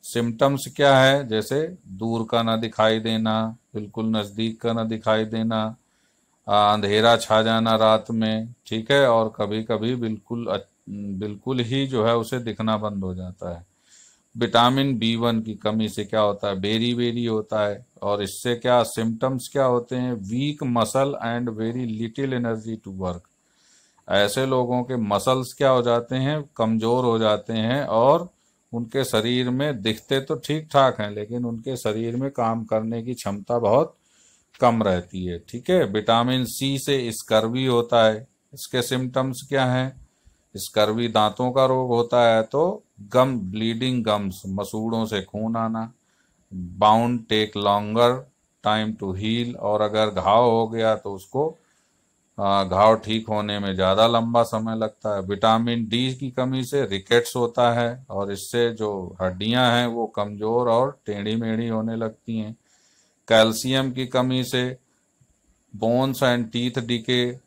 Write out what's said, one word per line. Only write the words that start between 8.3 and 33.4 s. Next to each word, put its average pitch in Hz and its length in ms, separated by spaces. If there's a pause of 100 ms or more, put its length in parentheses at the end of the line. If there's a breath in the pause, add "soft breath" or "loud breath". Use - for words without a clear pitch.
ठीक 110 240
है, 139 180
और 113 280
कभी-कभी 110 580
बिल्कुल 117 520
अ-, 98 200 (240)
बिल्कुल 101 680
ही 131 260
जो 127 180
है 117 120
उसे 117 220
दिखना 110 380
बंद 104 280
हो 92 100
जाता 90 440
है। 87 120 (680 soft breath)
विटामिन 123 640
बी 113 180
वन 113 240
की 110 140
कमी 107 340
से 101 160
क्या 110 160
होता 104 280
है? 98 120
बेरी 113 340
बेरी 120 300
होता 107 420
है। 104 200 (160)
और 101 200
इससे 120 320
क्या 123 280
सिम्टम्स 113 680
क्या 139 120
होते 123 320
हैं? 127 160
वीक 123 500
मसल 123 540 (100)
and 120 220 (100)
very 117 280 (160)
little 131 380
energy 113 360 (100)
to 95 160
work। 90 180 (880 soft breath)
ऐसे 101 380
लोगों 123 360
के 127 140
मसल्स 117 600
क्या 139 120
हो 127 120
जाते 120 340
हैं? 143 280 (120)
कमज़ोर 113 480
हो 117 140
जाते 107 340
हैं 117 320
और 139 460 (420)
उनके 120 320
शरीर 123 460
में 131 320
दिखते 110 380
तो 143 140
ठीक 156 380
ठाक 135 280
हैं, 104 100
लेकिन 104 340
उनके 117 320
शरीर 113 400
में 135 140
काम 113 340
करने 113 380
की 123 120
क्षमता 104 440